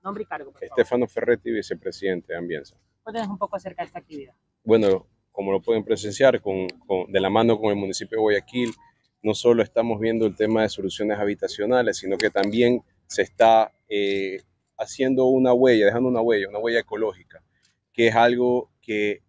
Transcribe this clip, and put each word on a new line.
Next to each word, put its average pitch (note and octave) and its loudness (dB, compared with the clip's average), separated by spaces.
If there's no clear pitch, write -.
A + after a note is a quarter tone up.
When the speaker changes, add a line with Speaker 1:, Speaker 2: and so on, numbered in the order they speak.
Speaker 1:
nombre G3+ -10
y - -12
cargo, B2+ -12
por - -20
favor. - -12
Speaker 2:
Estefano B2 0
Ferretti, A#2 -2
vicepresidente F#2+ -6
de E2+ -8
Ambienza. E2 -10
Speaker 1:
Cuéntanos A3 -8
un G3+ -10
poco G#3 -6
acerca F3 -12
de E3 -10
esta - -18
actividad. C#3 -18
Speaker 2:
Bueno, G#2+ 2
como G2 -4
lo F#2+ 0
pueden A2 -2
presenciar, G#2+ 2
con, F#2+ -4
con, F#2+ -2
de F#2+ 2
la F#2+ 0
mano A2+ 4
con A2 0
el G2+ 0
municipio G2+ -6
de A2 0
Guayaquil, A2 -2
no G#2+ 0
solo A#2 2
estamos A2+ -2
viendo A2+ 0
el G2 -2
tema A2 0
de G#2 0
soluciones G2+ -4
habitacionales, G#2 -2
sino F#2+ -4
que G#2+ 0
también A2+ 0
se - -4
está, A2+ 4
eh, G2 -4
haciendo C3 0
una B2+ 4
huella, A#2+ 6
dejando A#2+ 2
una A#2+ 0
huella, G#2+ 0
una G#2 -10
huella A#2 -2
ecológica, G2+ -8
que A#2 4
es A2 2
algo B2 2
que G#2 -4